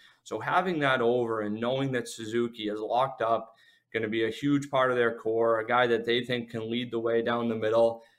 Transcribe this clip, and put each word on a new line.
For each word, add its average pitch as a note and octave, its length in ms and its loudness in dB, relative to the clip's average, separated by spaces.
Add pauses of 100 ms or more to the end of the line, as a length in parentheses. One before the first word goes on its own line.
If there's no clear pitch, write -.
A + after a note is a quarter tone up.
(240)
So A2 160 -6
having E3 400 0
that C3 200 2
over A#2 420 2
and G#2 200 -4
knowing C3+ 300 -2
that A#2+ 160 -4
Suzuki A2+ 600 -4
is G#2+ 100 -6
locked A#2 420 0
up, A2+ 320 -2 (400)
gonna A2 160 -2
be A2+ 160 0
a A2+ 40 0
huge C#3+ 400 -2
part C3 220 2
of B2 60 0
their A#2 180 4
core, A2+ 440 2
a A2 60 -4
guy B2 220 4
that A2+ 180 2
they A#2+ 160 2
think A#2+ 280 -4
can A2+ 200 -8
lead A#2+ 220 -4
the A#2 80 -2
way A#2 220 0
down A#2 260 0
the A2+ 80 -2
middle, A2+ 480 2 (160)